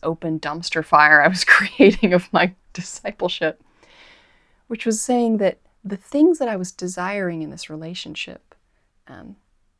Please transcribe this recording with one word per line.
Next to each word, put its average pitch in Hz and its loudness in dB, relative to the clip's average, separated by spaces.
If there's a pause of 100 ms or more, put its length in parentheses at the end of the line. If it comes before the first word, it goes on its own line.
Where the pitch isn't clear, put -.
open 160 -4
dumpster 156 -6
fire 151 4
I 151 4
was 185 0
<laughs> - -2
creating 196 4
of 180 0
my 180 0 (200)
discipleship, - -6 (1040)
which 226 -10
was 220 -2
saying 240 0
that 190 0 (260)
the 202 -8
things 311 2
that 269 -2
I 220 -4
was 185 -8
desiring 180 -6
in 151 -10
this 160 -16
relationship, 160 -14 (540)
um, - -20 (440)